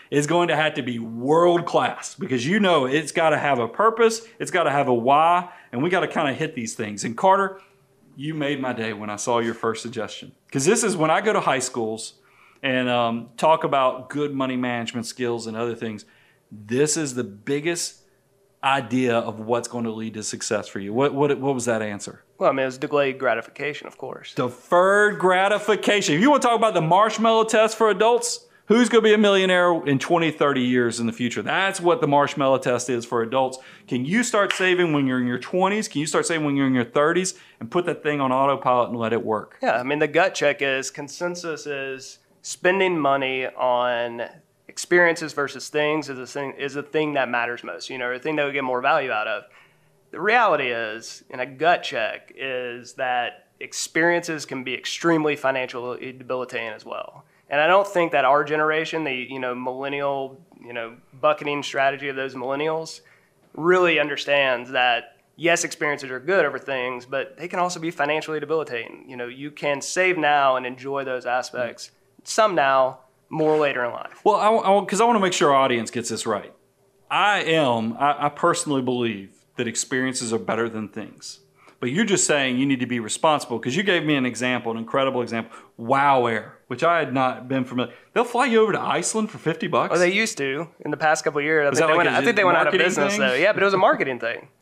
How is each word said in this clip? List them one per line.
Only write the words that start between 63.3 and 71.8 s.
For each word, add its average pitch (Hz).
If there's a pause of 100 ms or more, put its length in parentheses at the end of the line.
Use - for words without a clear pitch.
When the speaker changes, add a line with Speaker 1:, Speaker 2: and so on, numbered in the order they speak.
Speaker 2:
really 170
understands 139
that, 123 (200)
yes, 170
experiences 143
are 127
good 170
over 135
things, 123
but 135
they 165
can 190
also 175
be 165
financially 151
debilitating. 143
You 131
know, 120
you 135
can 147
save 180
now 143
and 127
enjoy 131
those 127
aspects, 123 (340)